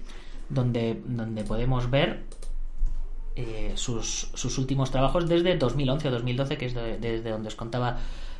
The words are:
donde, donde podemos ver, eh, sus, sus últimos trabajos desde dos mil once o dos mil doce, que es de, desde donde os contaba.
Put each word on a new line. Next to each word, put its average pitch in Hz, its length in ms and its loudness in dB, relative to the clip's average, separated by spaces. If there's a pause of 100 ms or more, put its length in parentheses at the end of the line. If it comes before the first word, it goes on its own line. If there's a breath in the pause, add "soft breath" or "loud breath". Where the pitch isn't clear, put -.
(500 loud breath)
donde, 117 540 2
donde 110 400 -4
podemos 123 460 2
ver, 139 360 2 (1080)
eh, 107 380 0
sus, - 600 -2
sus 123 240 -2
últimos 135 320 2
trabajos 135 360 4
desde 170 300 4
dos 123 180 2
mil 139 140 2
once 143 180 0
o 131 40 2
dos 117 120 0
mil 123 140 0
doce, 139 200 0
que 123 100 -4
es 120 80 -2
de, 113 240 -2
desde 113 320 -2
donde 107 160 -4
os - 80 -6
contaba. 120 420 -2 (420 loud breath)